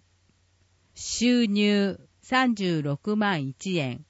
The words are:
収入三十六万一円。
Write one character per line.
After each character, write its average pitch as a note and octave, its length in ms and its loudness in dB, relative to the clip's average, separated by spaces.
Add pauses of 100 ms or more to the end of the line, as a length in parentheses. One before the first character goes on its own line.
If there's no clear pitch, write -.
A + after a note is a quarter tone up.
(920)
収 A#3+ 520 0
入 G3+ 540 2 (220)
三 B3+ 320 0
十 F3+ 280 0
六 C#3+ 340 -4
万 G3 320 0
一 F3+ 280 -6
円。 C3+ 340 -4